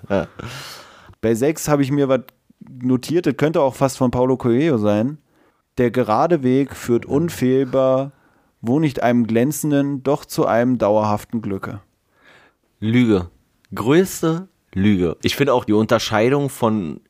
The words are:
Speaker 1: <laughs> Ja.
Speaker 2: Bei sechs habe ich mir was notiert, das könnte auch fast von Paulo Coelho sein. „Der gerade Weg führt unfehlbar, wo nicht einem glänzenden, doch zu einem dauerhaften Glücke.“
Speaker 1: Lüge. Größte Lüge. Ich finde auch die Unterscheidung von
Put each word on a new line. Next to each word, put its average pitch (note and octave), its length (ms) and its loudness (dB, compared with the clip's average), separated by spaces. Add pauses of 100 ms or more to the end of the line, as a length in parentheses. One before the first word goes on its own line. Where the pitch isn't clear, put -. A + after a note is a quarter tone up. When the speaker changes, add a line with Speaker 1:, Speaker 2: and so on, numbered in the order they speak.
Speaker 1:
<laughs> - 100 -20
Ja. G2 160 0 (960)
Speaker 2:
Bei A2+ 120 2
sechs C#3+ 340 -2
habe D3 140 2
ich C3 80 -2
mir C#3 200 0
was C3 100 2 (640)
notiert, B2+ 440 0
das C3+ 120 0
könnte D#3+ 240 0
auch C3 120 0
fast C3+ 220 -2
von B2+ 140 0
Paulo B2+ 260 0
Coelho C3 400 0
sein. G#2+ 420 0 (600)
„Der B2 120 2
gerade B2+ 540 0
Weg B2+ 320 0
führt A#2 300 -2
unfehlbar, C3 1040 0 (480)
wo A#2+ 180 0
nicht D#3 240 -2
einem A#2+ 240 2
glänzenden, C#3 800 0
doch C#3+ 200 -2
zu - 220 -2
einem A#2+ 320 2
dauerhaften G#2+ 640 0
Glücke.“ G2+ 380 -8 (1000)
Speaker 1:
Lüge. A2 500 2 (440)
Größte E3 720 0 (240)
Lüge. F#2+ 500 2
Ich A#2 140 0
finde C#3 180 2
auch A#2+ 100 0
die G#2+ 80 -2
Unterscheidung A2+ 800 0
von G#2+ 600 -4